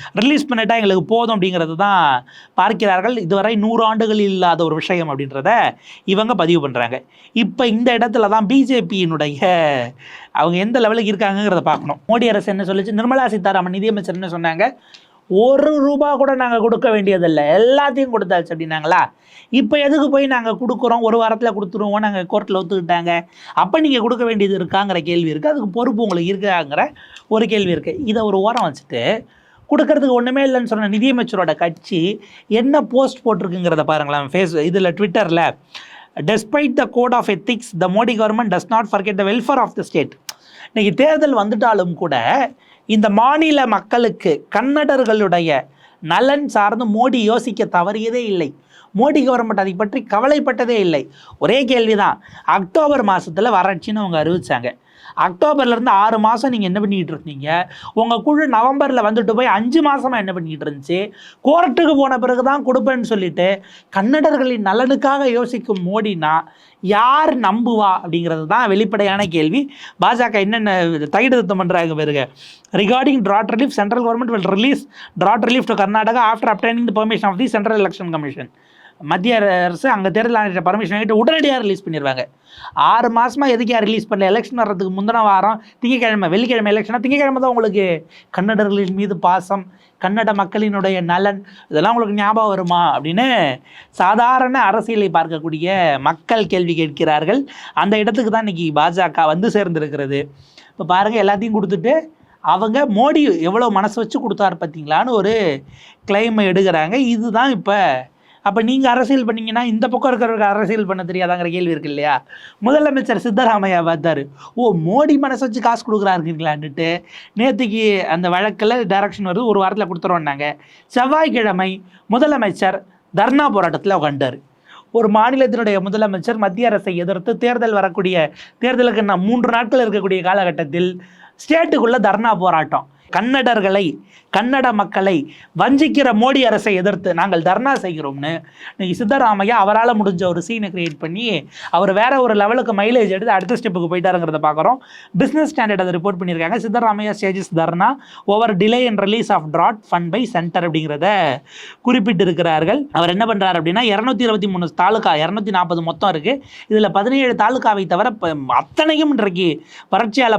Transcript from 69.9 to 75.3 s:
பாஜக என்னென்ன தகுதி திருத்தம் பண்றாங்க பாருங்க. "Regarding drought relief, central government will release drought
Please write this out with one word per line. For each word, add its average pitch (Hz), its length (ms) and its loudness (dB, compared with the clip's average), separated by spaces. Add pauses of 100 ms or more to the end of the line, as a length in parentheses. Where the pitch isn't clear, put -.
பாஜக 233 260 2
என்னென்ன 202 560 0
தகுதி 165 400 0
திருத்தம் 220 280 2
பண்றாங்க 175 380 0
பாருங்க. 147 340 -2 (440)
"Regarding 254 560 2
drought 202 240 2
relief, 233 240 0
central 220 280 0
government 233 260 -2
will 190 200 -2
release 226 380 0 (320)
drought 214 280 2